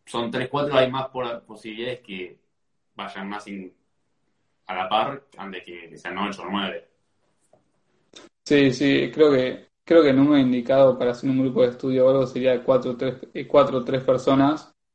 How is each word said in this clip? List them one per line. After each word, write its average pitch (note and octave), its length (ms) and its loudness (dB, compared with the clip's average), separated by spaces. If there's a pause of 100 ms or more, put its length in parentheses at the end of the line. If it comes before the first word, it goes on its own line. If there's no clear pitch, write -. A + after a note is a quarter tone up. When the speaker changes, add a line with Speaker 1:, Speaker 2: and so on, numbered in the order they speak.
Speaker 1:
son A#2 240 -6
tres, B2+ 200 -6
cuatro, C#3+ 260 -2
hay B2+ 160 4
más C3 160 -6
por-, A#2+ 360 -8
posibilidades A2 580 -12
que F#2 360 -14 (580)
vayan G2 340 -12
más G2+ 180 -14
in-, F#2+ 260 -14 (920)
a F#2 100 -10
la F#2 140 -6
par A2 340 -2 (140)
antes F#2 260 -14
que, E2+ 260 -18
que D#2+ 80 -20
sean F2+ 200 -12
ocho G2 240 -6
o F2+ 100 -12
nueve. F#2+ 340 -8 (1600)
Speaker 2:
Sí, C#3 300 2
sí, C#3 400 0
creo D3 180 4
que, B2+ 380 -2 (160)
creo E3 180 6
que C#3+ 60 6
el C3 80 4
número C#3+ 200 4
indicado B2+ 640 4
para B2 120 -2
hacer C3+ 180 -6
un C3 120 0
grupo C3+ 200 0
de B3 80 4
estudio C3 360 0
o C3 40 6
algo C3+ 180 2
sería B2+ 340 0
cuatro, B2+ 360 0
tres, B2+ 180 0 (180)
eh, C#3 140 -10
cuatro C3+ 300 4
o B2+ 80 -4
tres C3+ 180 -4
personas. C3+ 680 2 (240)